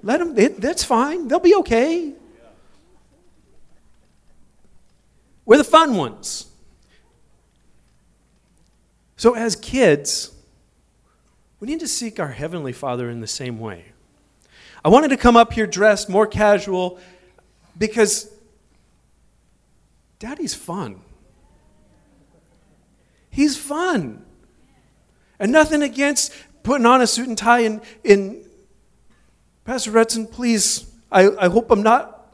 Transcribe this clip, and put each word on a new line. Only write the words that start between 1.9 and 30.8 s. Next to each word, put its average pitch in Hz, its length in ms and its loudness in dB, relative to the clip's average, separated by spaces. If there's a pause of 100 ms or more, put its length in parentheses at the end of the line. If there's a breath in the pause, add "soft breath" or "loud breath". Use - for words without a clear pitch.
We're 233 120 6
the 294 60 4
fun 311 320 2
ones. - 520 -8 (2750)
So 240 180 2
as 226 220 -4
kids, - 760 0 (1300)
we 208 60 -12
need 311 120 -6
to 320 80 -10
seek 220 320 -8
our 151 120 -6
Heavenly 143 420 -10
Father 123 360 -6
in 120 120 -10
the 107 60 -12
same 123 320 -10
way. 95 260 -14 (1000 soft breath)
I 151 60 2
wanted 277 180 6
to 269 100 0
come 240 200 4
up 233 160 4
here 220 120 -2
dressed 202 440 0
more 208 180 2
casual 196 720 -2 (800 soft breath)
because 214 520 -2 (1900)
Daddy's 277 340 -10
fun. 131 480 -12 (2250)
He's 285 260 0
fun. 285 680 -6 (1120)
And 202 120 -2
nothing 302 300 2
against 277 500 -2 (320 loud breath)
putting 247 220 0
on 254 160 6
a 233 60 2
suit 240 200 -4
and 226 100 -8
tie. 233 220 2
And, 214 220 -2 (220 loud breath)
and 202 400 2 (1200)
Pastor 226 280 -8
Retson, 226 380 0
please, - 640 -2 (200)